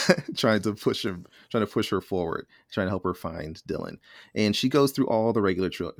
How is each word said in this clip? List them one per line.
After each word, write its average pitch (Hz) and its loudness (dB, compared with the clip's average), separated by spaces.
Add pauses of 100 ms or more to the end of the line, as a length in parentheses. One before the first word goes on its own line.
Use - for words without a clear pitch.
(140)
<laughs> - -4
trying 110 2
to 104 -2
push - -2
him, 90 -6 (260)
trying 110 0
to - -4
push 110 0
her 92 0
forward, 85 -4 (240)
trying 95 -2
to 95 -2
help 95 -2
her 90 0
find 82 -8
Dylan. 82 -8 (360)
And 104 2
she 131 0
goes 139 4
through - 2
all 110 2
the 110 2
regular 92 2
tri-, 87 -6